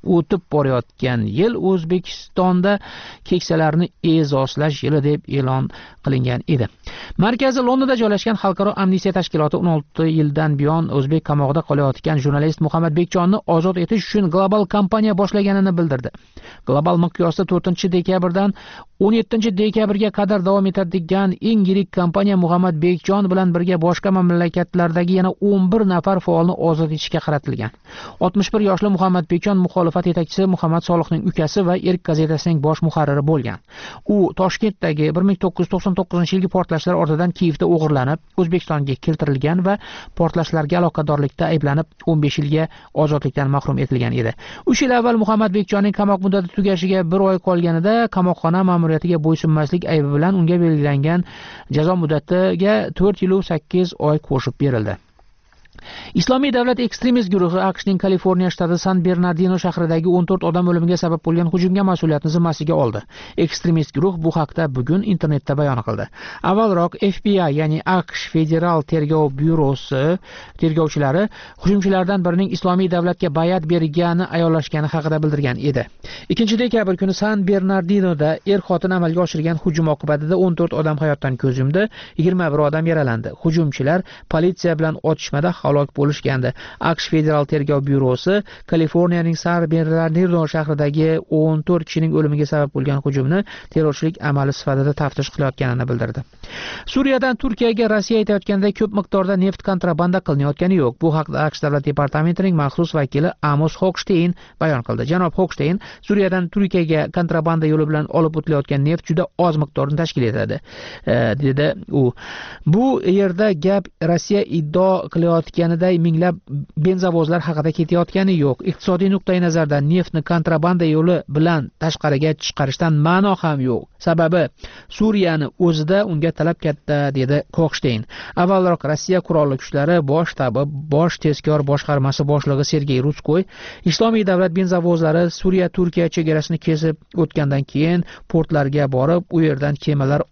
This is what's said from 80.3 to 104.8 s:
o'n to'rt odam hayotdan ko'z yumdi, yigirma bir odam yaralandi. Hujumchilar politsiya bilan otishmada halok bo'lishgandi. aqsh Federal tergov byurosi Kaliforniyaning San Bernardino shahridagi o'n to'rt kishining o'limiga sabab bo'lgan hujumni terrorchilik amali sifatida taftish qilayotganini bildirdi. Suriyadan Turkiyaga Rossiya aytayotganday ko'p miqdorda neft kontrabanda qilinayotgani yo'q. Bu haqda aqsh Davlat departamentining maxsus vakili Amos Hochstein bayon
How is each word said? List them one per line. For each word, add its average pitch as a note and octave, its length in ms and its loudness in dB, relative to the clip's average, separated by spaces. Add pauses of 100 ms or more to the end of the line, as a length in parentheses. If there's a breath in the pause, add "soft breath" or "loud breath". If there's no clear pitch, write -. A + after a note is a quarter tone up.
o'n F3 140 2
to'rt E3+ 220 0
odam D3+ 180 0
hayotdan C#3+ 380 -2
ko'z C3 260 0
yumdi, E3+ 240 0 (320 loud breath)
yigirma F3 340 2
bir D3+ 160 0
odam D#3+ 220 -2
yaralandi. B2+ 380 0 (140)
Hujumchilar D#3+ 580 0 (320 loud breath)
politsiya E3+ 460 0
bilan D#3+ 240 -2
otishmada D#3+ 500 -2 (140)
halok C#3+ 320 2
bo'lishgandi. C3+ 540 0 (380 loud breath)
aqsh - 220 -4
Federal D3+ 400 2
tergov C#3+ 360 0
byurosi C#3 540 2 (280 loud breath)
Kaliforniyaning E3+ 640 2
San E3+ 360 0
Bernardino E3 720 2 (100)
shahridagi D3+ 560 0 (300)
o'n D#3 200 2 (100)
to'rt F3 200 2
kishining D#3+ 300 0
o'limiga D3 280 0
sabab D3 300 0
bo'lgan C#3 280 -2
hujumni C#3 340 0 (360 loud breath)
terrorchilik D#3+ 420 0 (140)
amali C#3 220 0
sifatida C#3 480 0
taftish C#3 340 -4
qilayotganini B2+ 560 -2
bildirdi. A#2 300 -4 (720 loud breath)
Suriyadan C4 500 2
Turkiyaga A#3 520 0
Rossiya G#3+ 280 0
aytayotganday G3+ 560 0
ko'p G#3+ 200 0
miqdorda G3 360 0 (100)
neft F#3+ 240 -2
kontrabanda F3+ 580 0
qilinayotgani D3 560 0
yo'q. B2 200 0
Bu E3 140 2
haqda D3 300 -4
aqsh - 180 -6
Davlat C#3+ 260 0
departamentining D#3+ 720 0
maxsus D#3+ 320 -2
vakili D3 360 0 (120)
Amos D3+ 400 0
Hochstein F3+ 480 0 (300 loud breath)
bayon D3 260 0